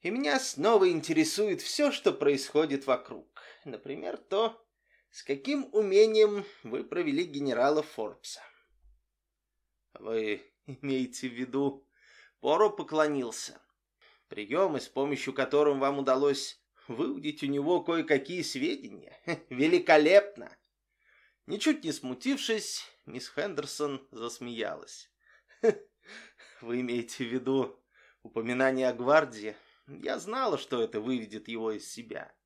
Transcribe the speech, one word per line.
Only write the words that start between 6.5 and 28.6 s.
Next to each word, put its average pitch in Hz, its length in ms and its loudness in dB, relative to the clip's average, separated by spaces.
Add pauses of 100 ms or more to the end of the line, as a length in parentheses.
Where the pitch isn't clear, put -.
вы 113 220 -6
провели 160 380 -2
генерала 143 600 0
Форбса. - 580 -10 (1500)
Вы 107 480 -4 (260)
имеете 131 600 -4
в 120 60 -8
виду? 131 520 -2 (540)
Пуаро 170 300 4
поклонился. 151 920 -2 (680)
Приёмы, 139 500 -2
с - 80 -12
помощью 139 460 -4
которым 143 460 4
вам 139 200 0
удалось 135 640 0 (260)
выудить 151 560 -4
у 143 40 -2
него 143 340 0
кое-какие 165 600 0
сведения. - 840 -6
<laughs> 170 240 -8
Великолепно! 160 1040 6 (920)
Ничуть 294 380 0
не 160 80 -4
смутившись, 202 920 -4 (200)
мисс - 280 -12
Хендерсон 147 800 -6
засмеялась. 113 1000 -8 (500)
<laughs> - 1000 -4
Вы 120 200 -4
имеете 120 440 -4
в 117 80 -6
виду 131 500 -2 (380)
упоминание 127 680 0